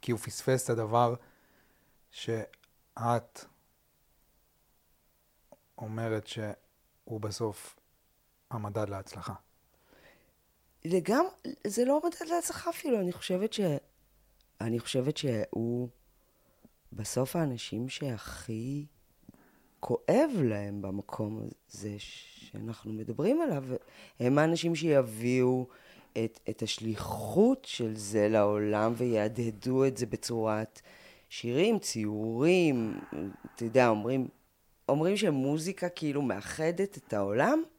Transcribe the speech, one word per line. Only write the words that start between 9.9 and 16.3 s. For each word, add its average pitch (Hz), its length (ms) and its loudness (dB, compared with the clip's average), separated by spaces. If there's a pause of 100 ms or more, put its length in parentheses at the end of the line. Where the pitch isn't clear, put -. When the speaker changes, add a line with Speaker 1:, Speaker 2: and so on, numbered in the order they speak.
Speaker 2:
לגמ-, 190 640 2 (200)
זה 247 180 2
לא 285 200 4
מדד 339 240 -4
להצלחה 339 400 -2
אפילו, 277 300 0
אני 180 120 0
חושבת 190 420 -2
ש-, - 60 -6 (1040)
אני 117 180 0
חושבת 131 380 -2
שהוא 120 720 -2 (1040)